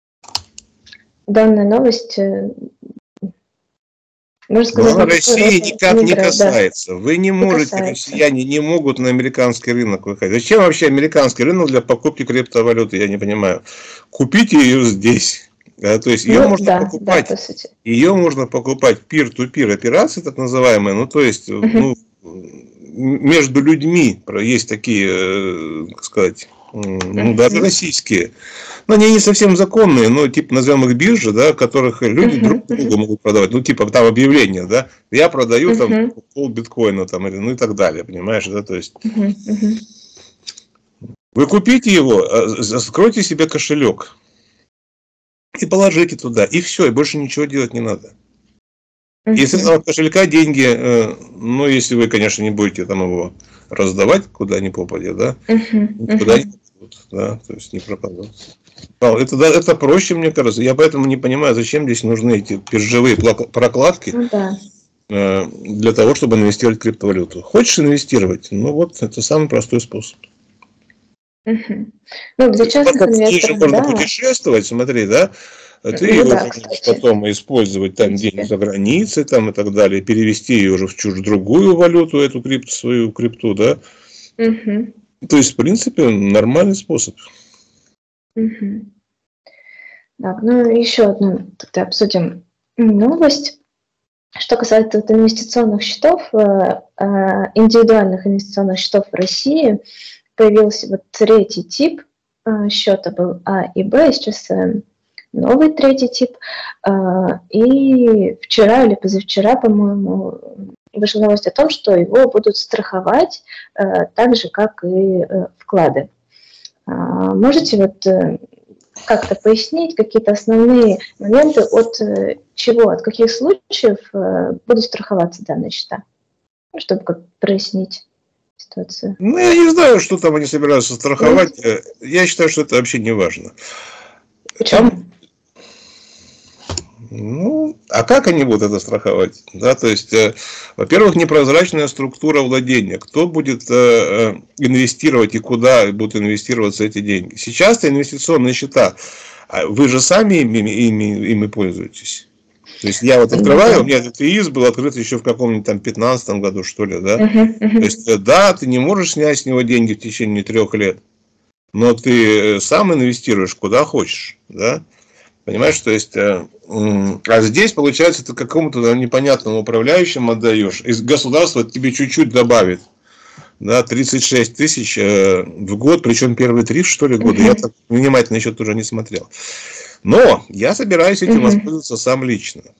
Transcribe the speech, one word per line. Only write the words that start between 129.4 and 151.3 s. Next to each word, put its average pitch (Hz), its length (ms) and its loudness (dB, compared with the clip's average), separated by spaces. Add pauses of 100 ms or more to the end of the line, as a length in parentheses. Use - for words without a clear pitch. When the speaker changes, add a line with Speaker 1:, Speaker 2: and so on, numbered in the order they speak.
Speaker 2:
не 339 160 6
знаю, 302 300 6
что 185 180 -4
там 156 180 2
они 151 100 -2
собираются 143 480 0
страховать. 151 640 0
Speaker 1:
Ну, 117 120 -2
Speaker 2:
Э, 110 120 -4 (180)
я 165 260 0
считаю, 165 220 0
что 156 140 -2
это 143 140 -2
вообще 127 220 -2
не 113 140 -2
важно. 95 400 -4 (1080)
Speaker 1:
Почему? 226 320 4
Speaker 2:
Там, - 220 -8 (2000)
ну, 175 680 -6 (120)
а 113 140 0
как 269 240 2
они 165 160 2
будут 110 180 2
это 101 180 -2
страховать? 98 640 -4 (120)
Да, 117 200 0
то 127 140 -4
есть, - 240 -4
э, 110 220 2 (420)
во-первых, 185 400 2
непрозрачная 151 720 2
структура 139 540 -2
владения. 123 560 -2
Кто 165 300 -2
будет, 139 420 -6
э, 120 40 0
э, 113 600 2 (240)
инвестировать 127 760 0
и 110 40 -4
куда 117 540 4
будут 107 240 -6
инвестироваться 104 680 -2
эти 107 160 -4
деньги? 98 360 -6
Сейчас-то 185 520 0
инвестиционные 139 680 0
счета, 117 400 0 (540)
а - 180 -4
вы 123 220 2
же 127 120 0
сами 196 360 2
ими, 117 220 2 (120)
ими, 104 640 0